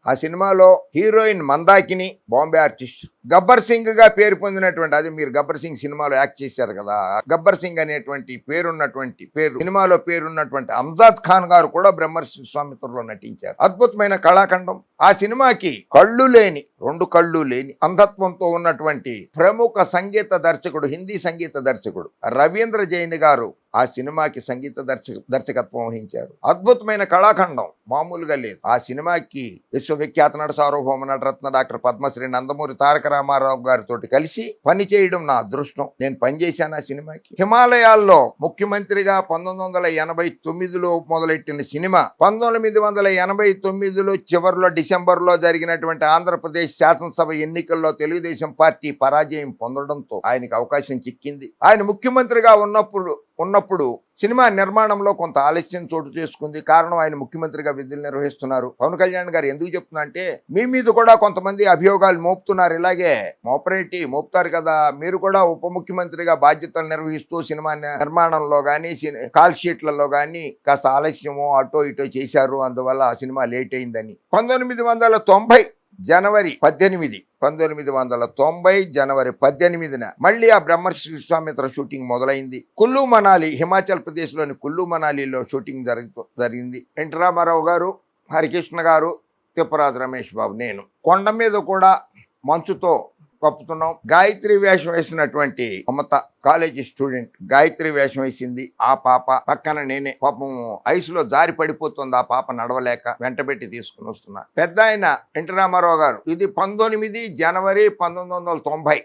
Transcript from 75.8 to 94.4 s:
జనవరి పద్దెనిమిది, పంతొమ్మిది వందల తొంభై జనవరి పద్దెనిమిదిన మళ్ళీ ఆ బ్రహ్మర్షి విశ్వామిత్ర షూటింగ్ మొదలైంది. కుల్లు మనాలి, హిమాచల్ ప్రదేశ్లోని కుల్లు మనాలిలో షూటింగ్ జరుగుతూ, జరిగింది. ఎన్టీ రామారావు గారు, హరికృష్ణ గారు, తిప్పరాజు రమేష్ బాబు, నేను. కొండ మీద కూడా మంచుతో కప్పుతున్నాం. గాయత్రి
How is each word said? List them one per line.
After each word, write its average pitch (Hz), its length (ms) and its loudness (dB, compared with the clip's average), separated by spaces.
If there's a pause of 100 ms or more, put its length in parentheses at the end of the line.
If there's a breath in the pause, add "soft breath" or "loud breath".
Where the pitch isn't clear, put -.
జనవరి 185 640 2
పద్దెనిమిది, 156 600 2 (200)
పంతొమ్మిది 151 480 -2
వందల 123 340 -2
తొంభై 175 580 2
జనవరి 135 500 -2
పద్దెనిమిదిన 143 800 0 (100)
మళ్ళీ 226 300 4
ఆ 208 80 8
బ్రహ్మర్షి 170 540 -2
విశ్వామిత్ర 151 560 -4
షూటింగ్ 131 400 -10
మొదలైంది. 127 560 -4 (120)
కుల్లు 254 280 2
మనాలి, 196 420 4
హిమాచల్ 180 520 -2
ప్రదేశ్లోని 151 560 -8
కుల్లు 160 300 -8
మనాలిలో 143 600 -4
షూటింగ్ 131 420 -10
జరుగుతూ, 117 380 -8 (160)
జరిగింది. 123 460 -8 (120)
ఎన్టీ 156 200 -8
రామారావు 165 480 0
గారు, 175 280 -2 (380)
హరికృష్ణ 165 540 -4
గారు, 165 320 2 (380)
తిప్పరాజు 151 420 0
రమేష్ 127 360 -10
బాబు, 107 180 -4
నేను. 107 300 -10 (220)
కొండ 196 260 2
మీద 226 220 0
కూడా 190 480 2 (460 soft breath)
మంచుతో 165 640 -2 (360)
కప్పుతున్నాం. 160 500 -4 (180)
గాయత్రి 202 440 4